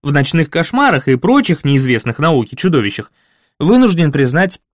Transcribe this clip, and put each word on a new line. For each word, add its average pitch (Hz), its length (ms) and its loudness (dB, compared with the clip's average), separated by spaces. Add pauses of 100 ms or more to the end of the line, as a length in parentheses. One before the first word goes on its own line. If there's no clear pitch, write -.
В 143 100 -4
ночных 143 380 0
кошмарах 190 580 -2
и 131 80 2
прочих 190 480 0
неизвестных 127 540 0
науке 143 380 0
чудовищах, 117 560 -2 (460)
вынужден 180 520 2
признать 147 500 -2 (140)